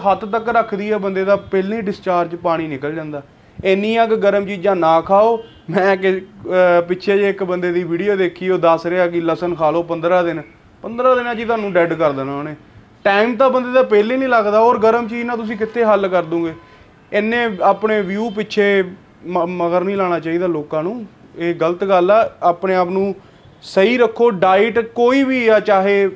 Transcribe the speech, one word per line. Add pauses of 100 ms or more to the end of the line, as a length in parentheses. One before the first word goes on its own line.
ਹੱਥ
ਤੱਕ
ਰੱਖਦੀ
ਆ
ਬੰਦੇ
ਦਾ,
ਪਹਿਲਾਂ
ਹੀ
ਡਿਸਚਾਰਜ
ਪਾਣੀ
ਨਿਕਲ
ਜਾਂਦਾ। (420)
ਇੰਨੀਆਂ
ਕੁ
ਗਰਮ
ਚੀਜ਼ਾਂ
ਨਾ
ਖਾਓ। (260)
ਮੈਂ
ਕਿ-,
ਅਹ,
ਪਿੱਛੇ
ਜਿਹੇ
ਇੱਕ
ਬੰਦੇ
ਦੀ
ਵੀਡੀਓ
ਦੇਖੀ,
ਉਹ
ਦੱਸ
ਰਿਹਾ
ਕਿ
ਲਸਣ
ਖਾ
ਲਓ
ਪੰਦਰਾਂ
ਦਿਨ, (400)
ਪੰਦਰਾਂ
ਦਿਨਾਂ
'ਚ
ਹੀ
ਤੁਹਾਨੂੰ
ਡੈੱਡ
ਕਰ
ਦੇਣਾ
ਉਹਨੇ। (480)
ਟਾਈਮ
ਤਾਂ
ਬੰਦੇ
ਦਾ
ਪਹਿਲੇ
ਨਹੀਂ
ਲੱਗਦਾ,
ਔਰ
ਗਰਮ
ਚੀਜ਼
ਨਾਲ
ਤੁਸੀਂ
ਕਿੱਥੇ
ਹੱਲ
ਕਰ
ਦੋਗੇ? (600)
ਇੰਨੇ (140)
ਆਪਣੇ
ਵਿਊ
ਪਿੱਛੇ (440)
ਮ-,
ਮਗਰ
ਨਹੀਂ
ਲਾਉਣਾ
ਚਾਹੀਦਾ
ਲੋਕਾਂ
ਨੂੰ, (320)
ਇਹ
ਗਲਤ
ਗੱਲ
ਆ। (120)
ਆਪਣੇ
ਆਪ
ਨੂੰ (460)
ਸਹੀ
ਰੱਖੋ।
ਡਾਈਟ
ਕੋਈ
ਵੀ
ਆ,
ਚਾਹੇ